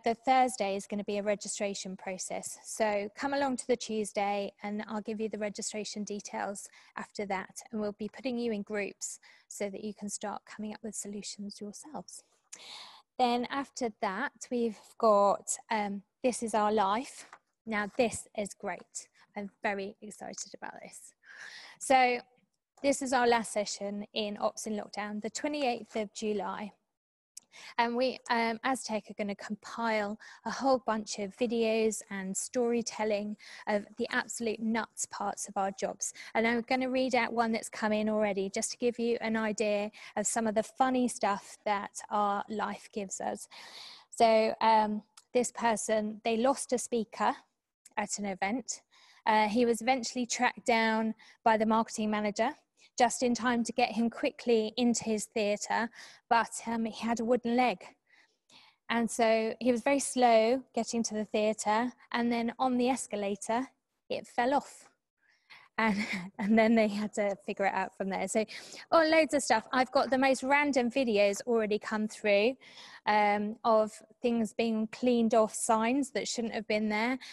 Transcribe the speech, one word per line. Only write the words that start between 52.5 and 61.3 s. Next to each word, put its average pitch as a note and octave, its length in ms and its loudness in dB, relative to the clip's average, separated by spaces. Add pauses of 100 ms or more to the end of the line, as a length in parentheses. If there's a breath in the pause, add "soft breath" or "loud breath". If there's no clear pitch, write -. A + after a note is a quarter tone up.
just A#3+ 260 4
in A#3+ 120 2
time A#3 260 2
to A3+ 120 -4
get A#3+ 180 2
him A#3 180 2
quickly A3+ 680 0
into A#3+ 260 2
his G#3+ 220 -2
theatre, G#3 640 -2 (400 loud breath)
but, A3+ 200 4 (160)
um, A#3 200 -2
he A3 200 -8
had A#3 140 0
a A#3 60 -4
wooden A#3 320 2
leg. A#3+ 260 0 (1080 loud breath)
And A3+ 220 0
so A3 480 2
he B3 140 2
was A3+ 80 0
very C#4 180 2
slow A#3+ 640 4 (100)
getting A#3 300 -2
to A3 100 -4
the G#3+ 120 -4
theatre, G#3+ 680 0 (220 soft breath)